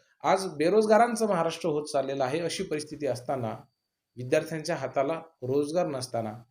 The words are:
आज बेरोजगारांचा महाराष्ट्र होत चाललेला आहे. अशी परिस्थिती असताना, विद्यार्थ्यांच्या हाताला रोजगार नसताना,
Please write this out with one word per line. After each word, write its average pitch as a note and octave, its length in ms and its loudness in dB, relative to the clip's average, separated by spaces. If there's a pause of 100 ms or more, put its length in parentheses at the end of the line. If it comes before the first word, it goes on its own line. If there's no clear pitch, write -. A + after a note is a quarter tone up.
(240)
आज F#3+ 220 2
बेरोजगारांचा G#3+ 800 4
महाराष्ट्र E3 420 0
होत D3 180 0
चाललेला C#3 380 0
आहे. D3+ 160 0
अशी E3 220 -4
परिस्थिती D3 440 -6
असताना, A#2+ 500 -2 (600)
विद्यार्थ्यांच्या D#3 600 -2
हाताला C#3 460 -2 (200)
रोजगार D3 440 0
नसताना, A#2 640 -6